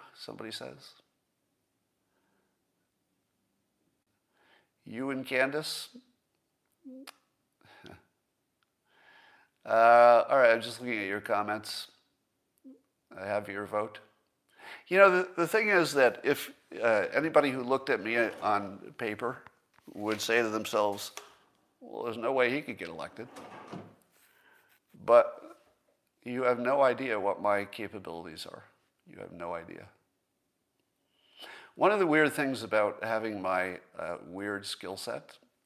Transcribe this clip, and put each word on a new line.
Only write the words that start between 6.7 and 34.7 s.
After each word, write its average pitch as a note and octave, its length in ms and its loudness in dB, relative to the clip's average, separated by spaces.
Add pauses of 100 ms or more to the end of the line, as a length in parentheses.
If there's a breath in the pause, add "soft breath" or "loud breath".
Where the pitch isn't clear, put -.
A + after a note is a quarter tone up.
<laughs> C4 220 -20 (2500 soft breath)
Uh, A#2+ 640 10
all C#3 80 4
right, A#2+ 140 8
I'm A#2 100 2
just A#2+ 200 -12
looking A#2+ 180 -4
at G2+ 80 -4
your G2+ 140 -4
comments. G#2+ 680 -6 (1300)
I F#2 80 -10
have G2+ 220 -2
your G2+ 180 -6
vote. G#2 340 -4 (880 loud breath)
You F3+ 100 2
know, G3 120 6
the, F3+ 280 0
the E3+ 100 0
thing G#3+ 220 0
is E3+ 240 2
that C3 300 4
if, - 280 -4 (300)
uh, A2 320 2
anybody D3 360 2
who B2+ 140 -6
looked C3 260 -2
at G#2+ 140 -2
me A2+ 140 -2 (240)
on G2+ 380 -2 (180)
paper A#2+ 420 -8 (540)
would G#2 260 -4
say A#2 220 2
to A2+ 80 0
themselves, G#2 600 -2 (680 loud breath)
"Well, G#2+ 240 -12
there's A2+ 140 -8
no A#2+ 160 -2
way B2 180 2
he C#3+ 100 -2
could A#2+ 160 -10
get F2+ 120 -10
elected." - 380 -12 (1800 soft breath)
But A#2+ 520 4 (680)
you B2 200 -6
have B2 160 2
no C3 220 0
idea B2 380 0
what G2 220 -2
my G2+ 240 0
capabilities F2+ 800 -14
are. - 180 -18 (440)
You - 120 -20
have - 120 -16
no F2 220 -10
idea. E2 340 -14 (1900 loud breath)
One F3+ 160 4
of G#3 80 2
the F#3 80 4
weird D3+ 260 4
things C3+ 300 -4
about G#2 400 0
having A2 380 -4
my, F#2 380 -2 (180)
uh, E2 200 -8 (100)
weird G2 380 -8
skill F#2+ 320 -10